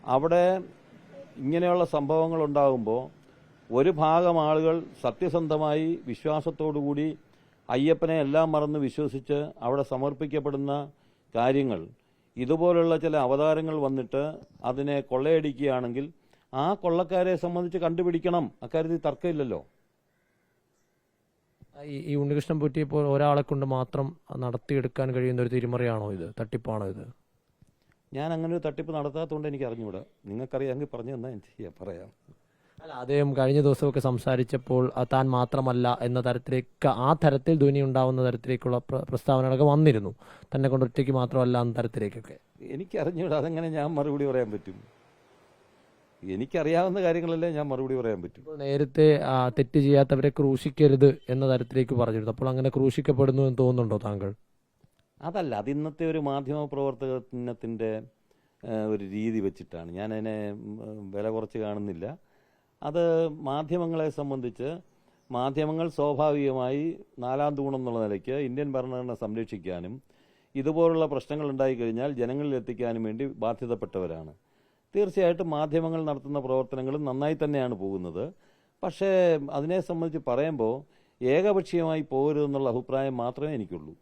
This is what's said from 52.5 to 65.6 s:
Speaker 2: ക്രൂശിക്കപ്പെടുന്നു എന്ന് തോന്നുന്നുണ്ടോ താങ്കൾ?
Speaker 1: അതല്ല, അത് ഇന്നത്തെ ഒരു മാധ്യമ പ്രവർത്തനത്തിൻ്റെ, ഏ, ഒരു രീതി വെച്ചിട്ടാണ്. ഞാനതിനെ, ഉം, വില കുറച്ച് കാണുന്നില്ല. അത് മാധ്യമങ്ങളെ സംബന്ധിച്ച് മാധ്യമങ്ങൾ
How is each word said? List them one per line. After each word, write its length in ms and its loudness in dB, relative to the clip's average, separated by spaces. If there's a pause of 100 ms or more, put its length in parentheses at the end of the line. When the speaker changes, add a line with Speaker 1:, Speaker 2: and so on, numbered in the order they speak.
Speaker 2:
ക്രൂശിക്കപ്പെടുന്നു 760 4
എന്ന് 160 2
തോന്നുന്നുണ്ടോ 460 2
താങ്കൾ? 300 -4 (880)
Speaker 1:
അതല്ല, 320 -4
അത് 160 -4
ഇന്നത്തെ 360 -4
ഒരു 120 0
മാധ്യമ 460 -2
പ്രവർത്തനത്തിൻ്റെ, 1400 -6 (600)
ഏ, 80 -8 (120)
ഒരു 200 -2
രീതി 360 -4
വെച്ചിട്ടാണ്. 520 -6
ഞാനതിനെ, 600 -6
ഉം, 580 -14
വില 180 -4
കുറച്ച് 300 -6
കാണുന്നില്ല. 600 -8 (640)
അത് 460 0
മാധ്യമങ്ങളെ 800 -2
സംബന്ധിച്ച് 680 -6 (520)
മാധ്യമങ്ങൾ 580 -2